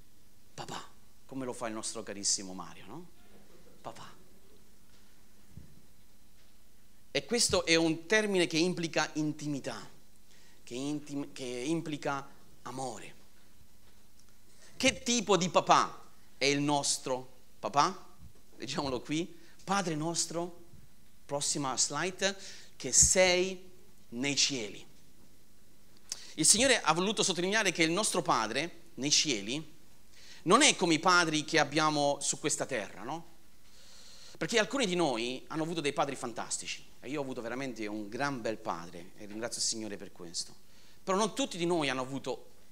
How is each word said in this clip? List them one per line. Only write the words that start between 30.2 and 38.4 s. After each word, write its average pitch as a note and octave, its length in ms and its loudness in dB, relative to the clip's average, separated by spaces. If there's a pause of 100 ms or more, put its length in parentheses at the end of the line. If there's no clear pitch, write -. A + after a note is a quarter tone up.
non A3 200 10
è B3 140 10
come E3+ 180 4
i C#3+ 40 4
padri E3 460 6
che D#3 140 2
abbiamo D3 600 4
su - 180 0
questa C#3+ 280 0
terra, G2 360 -4
no? D#3 320 -8 (1000)
Perché F#3+ 220 2
alcuni A3 260 4
di F3+ 100 2
noi B2+ 540 2
hanno D#3 140 -2
avuto E3 180 -2
dei C#3+ 140 2
padri C#3 200 2
fantastici, - 720 -4 (140)
e - 80 -10
io D3 100 -2
ho C#3+ 40 -2
avuto C3 180 -4
veramente A#2 460 -4
un G#2 220 -4
gran B2+ 320 -2